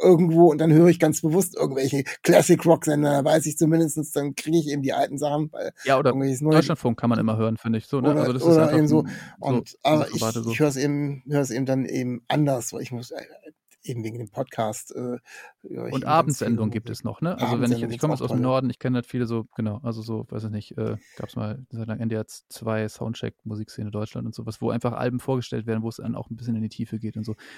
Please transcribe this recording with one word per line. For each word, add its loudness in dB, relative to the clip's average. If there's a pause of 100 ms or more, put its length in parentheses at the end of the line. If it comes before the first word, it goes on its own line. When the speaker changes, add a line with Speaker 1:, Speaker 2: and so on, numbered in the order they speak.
Speaker 1:
irgendwo 8
und 2
dann 4
höre 8
ich 6
ganz 2
bewusst 0
irgendwelche -2 (180)
Classic-Rock-Sender. 4
Da 2
weiß 4
ich -6
zumindestens, 2
dann -4
kriege 0
ich 0
eben -4
die -2
alten -2
Sachen, -2
weil -2 (100)
Speaker 2:
Ja, 4
oder 4
Speaker 1:
irgendwelches 0
neue 4
Speaker 2:
Deutschlandfunk 2
kann 0
man 2
immer 0
hören, 0
finde -2
ich. -6
So, -2
ne? 4
Speaker 1:
Oder, 2
Speaker 2:
Also 0
das -4
Speaker 1:
oder 6
Speaker 2:
ist 8
einfach 4
Speaker 1:
eben 4
so. 4
Speaker 2:
ein, -2
so, -12
Speaker 1:
Und, 0
Speaker 2:
so -20
Speaker 1:
aber 2
Speaker 2:
eine -6
Speaker 1:
ich, -6
Speaker 2:
Private -2
so. -4
Speaker 1:
ich -2
höre 4
es -4
eben, -2
höre 2
es -4
eben -2
dann 0
eben -4
anders, 0
weil -8
ich -10
muss, -10
äh, -12 (640)
eben -6
wegen -8
dem -12
Podcast, -6
äh, -10
höre -6 (420)
ich -14
Speaker 2:
Und -8
Speaker 1:
eben -8
ganz -6
Speaker 2:
Abendsendung 0
Speaker 1:
viel -6
Speaker 2:
gibt -6
es -8
noch, -8
ne? -2
Also -2
wenn 2
ich, 2
Speaker 1:
Abendsendung -4
Speaker 2:
ich -4
Speaker 1:
gibt's -10
Speaker 2:
komme 0
Speaker 1:
auch -4
Speaker 2:
jetzt -6
aus -4
dem 0
Speaker 1:
tolle. 0
Speaker 2:
Norden, 0
ich -8
kenne -2
halt -2
viele -4
so, -2
genau, -4
also -6
so, -6
weiß -8
ich -6
nicht, -10
äh, -4 (200)
gab's -12
mal -6
eine -18
Zeit -10
lang -6
N -2
D -4
R -4
zwei -6
Soundcheck, -8 (100)
Musikszene -10
Deutschland -8
und -10
sowas, -12
wo -2
einfach -2
Alben -4
vorgestellt -6
werden, -4
wo -6
es -10
dann -6
auch -10
ein -12
bisschen -6
in -4
die -6
Tiefe -8
geht -10
und -6
so. -8 (220)